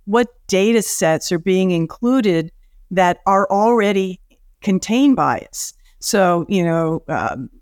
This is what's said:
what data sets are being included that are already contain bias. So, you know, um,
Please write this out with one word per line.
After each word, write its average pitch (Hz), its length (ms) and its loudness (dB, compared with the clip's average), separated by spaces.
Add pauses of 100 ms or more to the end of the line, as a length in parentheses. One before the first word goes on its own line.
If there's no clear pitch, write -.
what 226 220 0 (200)
data 208 340 2
sets 160 500 -2
are 175 80 -2
being 185 320 0
included 175 800 0 (400)
that 180 340 2
are 196 260 2
already 202 680 0 (420)
contain 233 540 2
bias. - 580 -4 (260)
So, 175 480 2
you 190 160 0
know, 165 440 -2
um, 120 420 -6 (120)